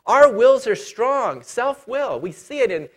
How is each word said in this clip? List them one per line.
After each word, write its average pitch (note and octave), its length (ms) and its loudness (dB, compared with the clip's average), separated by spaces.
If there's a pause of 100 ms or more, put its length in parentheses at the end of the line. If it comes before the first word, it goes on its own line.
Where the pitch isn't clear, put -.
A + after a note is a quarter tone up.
Our C4+ 260 6
wills B3 360 4
are G#3 80 0
strong, A3+ 680 -4
self-will. C4 760 -6
We F3 140 -8
see - 260 -12
it A#3 120 2
in, D#3+ 260 -6